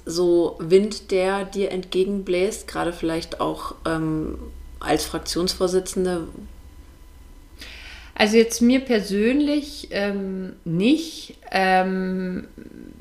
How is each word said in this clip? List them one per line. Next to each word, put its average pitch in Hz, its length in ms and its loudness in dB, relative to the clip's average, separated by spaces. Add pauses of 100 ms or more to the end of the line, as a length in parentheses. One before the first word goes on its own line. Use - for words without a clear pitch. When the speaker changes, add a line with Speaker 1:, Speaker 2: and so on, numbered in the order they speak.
Speaker 1:
so 175 540 2
Wind, 196 520 4
der 190 320 2
dir 190 280 -2
entgegenbläst, 185 960 -2
gerade 165 260 -4
vielleicht 165 480 -4
auch, 156 340 -4 (100)
ähm, 160 520 -2 (420)
als 151 260 0
Fraktionsvorsitzende? 180 1200 -2 (1900)
Speaker 2:
Also 214 220 4
jetzt 226 240 4
mir 247 180 6
persönlich, 254 1120 0
ähm, 196 640 -4 (120)
nicht, 214 720 0 (160)
ähm, 185 960 2 (540)